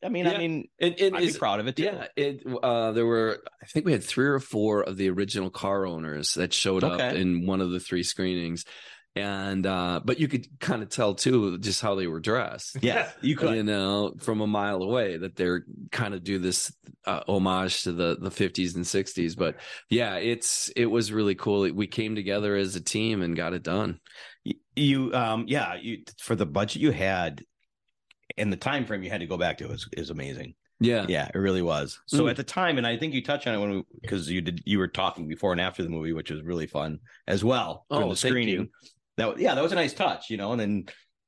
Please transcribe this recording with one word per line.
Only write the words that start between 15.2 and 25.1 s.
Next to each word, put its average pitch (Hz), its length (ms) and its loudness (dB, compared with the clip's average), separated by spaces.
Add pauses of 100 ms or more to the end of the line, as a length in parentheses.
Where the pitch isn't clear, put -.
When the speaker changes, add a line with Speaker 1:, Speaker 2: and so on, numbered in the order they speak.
Speaker 2:
they're 90 300 0 (260)
kinda 101 300 -2
do 95 180 0
this, 90 340 0 (320)
uh, 95 220 0
homage 92 560 2
to 90 80 0
the, 85 260 2
the 95 140 -6
fifties 90 460 0
and 87 100 -2
sixties. 92 480 0
But 82 220 0 (320)
yeah, 107 260 2
it's, 117 640 0
it 120 80 4
was 107 260 2
really 104 240 4
cool. 101 380 2
We 98 140 0
came 110 280 -2
together 101 400 0
as 98 220 0
a 80 40 -4
team 110 400 0
and 85 140 0
got 85 180 -2
it 85 100 -6
done. 92 360 0 (460)
Speaker 1:
Y-, - 80 -4 (240)
you, 135 360 4